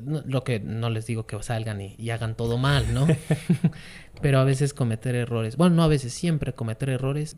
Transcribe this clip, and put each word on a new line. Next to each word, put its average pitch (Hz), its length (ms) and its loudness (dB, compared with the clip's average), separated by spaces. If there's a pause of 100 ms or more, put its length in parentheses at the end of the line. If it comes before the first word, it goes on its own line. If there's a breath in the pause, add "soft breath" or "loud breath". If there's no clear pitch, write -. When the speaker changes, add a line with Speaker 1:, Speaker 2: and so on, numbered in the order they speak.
Speaker 1:
no, 147 240 -4
lo 131 180 0
que 117 160 -2
no 113 300 -4
les 110 160 -4
digo 110 200 -4
que 104 160 -8
salgan 110 380 -4
y, 98 180 -12
y 117 120 -6
hagan 113 260 -4
todo 117 200 0
mal, 127 380 2
¿no? 135 120 2
Speaker 2:
<laughs> - 1160 0
Speaker 1:
Pero 131 160 4
a 131 60 6
veces 135 280 2
cometer 123 440 -2
errores, 117 400 -2
bueno, 175 180 6
no 165 80 6
a 160 60 6
veces, 127 260 0
siempre 160 400 -2
cometer 113 340 -4
errores 135 480 -2